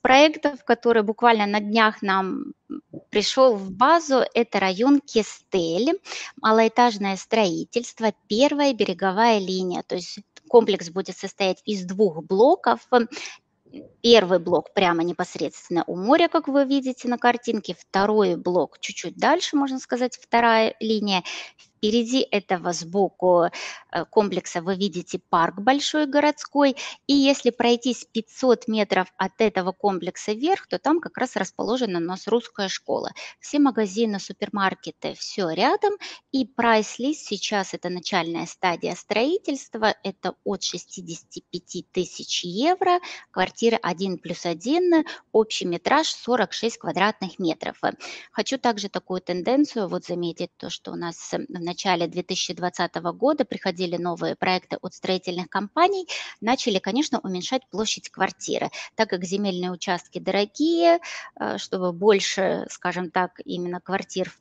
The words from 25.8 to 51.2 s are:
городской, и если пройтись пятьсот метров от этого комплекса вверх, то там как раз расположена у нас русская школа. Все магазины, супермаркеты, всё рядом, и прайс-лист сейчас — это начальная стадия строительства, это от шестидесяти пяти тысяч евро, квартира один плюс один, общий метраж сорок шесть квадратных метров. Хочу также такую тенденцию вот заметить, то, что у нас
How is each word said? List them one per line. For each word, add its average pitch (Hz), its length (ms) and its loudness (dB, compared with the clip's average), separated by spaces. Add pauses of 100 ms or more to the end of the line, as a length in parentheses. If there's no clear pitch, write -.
городской, 285 720 2 (300)
и 277 60 2
если 277 360 4
пройтись 240 600 0
пятьсот 226 600 0
метров 202 380 0 (100)
от 190 220 -2
этого 190 340 0
комплекса 185 580 -4
вверх, 294 360 0
то - 120 -4
там 320 220 2
как - 160 -12
раз - 180 -4
расположена 196 640 -2
у - 20 -2
нас 180 260 -6
русская 208 420 -2
школа. - 420 -4 (300)
Все - 180 -2
магазины, 220 600 0
супермаркеты, 196 960 -6
всё - 340 -6
рядом, 302 440 2 (380)
и 262 140 0
прайс-лист 233 800 0
сейчас — 196 480 -4
это 180 160 -8
начальная 170 560 -4
стадия 170 500 -4
строительства, 226 1000 -2 (100)
это 190 320 -6 (100)
от 196 180 -4
шестидесяти - 880 -12
пяти 175 400 -10
тысяч - 540 -6
евро, 349 540 0 (320)
квартира 220 500 0
один 180 380 -4
плюс 170 260 -10
один, 302 580 2 (300)
общий 214 320 0
метраж 254 420 0
сорок 233 460 -2
шесть - 240 -4
квадратных 190 640 -2
метров. 165 360 -4 (560)
Хочу - 260 -4
также 202 300 -2
такую 185 340 -6
тенденцию 208 680 0
вот 175 160 -6
заметить, 175 520 -6
то, - 120 -12
что - 240 -12
у - 20 -10
нас 170 380 -10